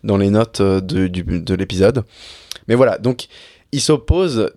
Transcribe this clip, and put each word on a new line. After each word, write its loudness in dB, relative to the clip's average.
dans 0
les 2
notes, 0
euh, 2
de, -2
du, -6
de -4
l'épisode. 0
Mais 2
voilà, 4
donc -4
il -4
s'oppose 0